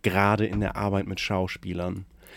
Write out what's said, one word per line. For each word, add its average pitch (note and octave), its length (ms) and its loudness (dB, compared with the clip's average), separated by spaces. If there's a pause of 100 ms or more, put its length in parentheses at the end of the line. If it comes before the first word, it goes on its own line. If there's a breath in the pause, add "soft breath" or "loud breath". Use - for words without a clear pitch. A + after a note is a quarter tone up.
gerade G2+ 440 4
in G2+ 160 -2
der G2+ 140 -2
Arbeit G2+ 320 0
mit F#2+ 120 -6
Schauspielern. F#2 880 -4 (320 loud breath)